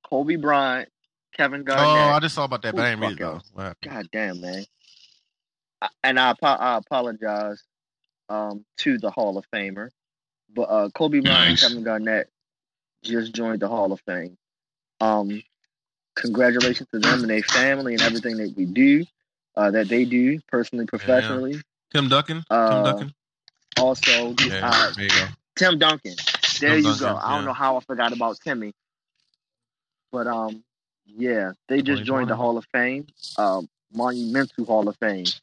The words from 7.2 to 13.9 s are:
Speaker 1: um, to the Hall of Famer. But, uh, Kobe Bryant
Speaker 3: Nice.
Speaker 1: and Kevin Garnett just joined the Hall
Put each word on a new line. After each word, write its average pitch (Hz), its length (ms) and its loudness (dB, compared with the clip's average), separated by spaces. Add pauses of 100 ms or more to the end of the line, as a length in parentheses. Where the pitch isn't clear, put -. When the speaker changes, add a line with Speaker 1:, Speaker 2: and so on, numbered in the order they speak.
Speaker 1:
um, 104 360 -6 (160)
to 131 180 0
the 107 100 -4
Hall 104 300 -2
of 95 120 -12
Famer. 101 380 -6 (640)
But, 113 160 -2
uh, 104 240 2
Kobe 147 280 2
Bryant 90 280 4
Speaker 3:
Nice. 82 140 4
Speaker 1:
and 117 80 4
Kevin 120 120 -8
Garnett 110 460 -2 (760)
just 113 300 -4
joined 110 280 -4
the 98 60 -2
Hall 104 240 0